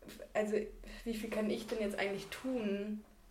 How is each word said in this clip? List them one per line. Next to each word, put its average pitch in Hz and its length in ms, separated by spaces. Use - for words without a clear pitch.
also 214 240
wie 233 80
viel 220 160
kann 214 200
ich 226 160
denn 220 140
jetzt 202 180
eigentlich 196 300
tun 214 760